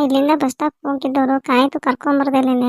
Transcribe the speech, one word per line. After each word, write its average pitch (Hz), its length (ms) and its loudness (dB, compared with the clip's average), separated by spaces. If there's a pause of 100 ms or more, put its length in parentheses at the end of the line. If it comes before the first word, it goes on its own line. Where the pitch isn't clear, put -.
ಇಲ್ಲಿಂದ 277 340 2
ಬಸ್ 277 180 -2
ಸ್ಟಾಪ್ 302 300 -6
ಹೋಗಿದ್ದವ್ರು 269 580 -2
ಕಾಯ್ದು 269 400 0
ಕರ್ಕೊಂಬರ್ದೇನೆ 269 720 0 (160)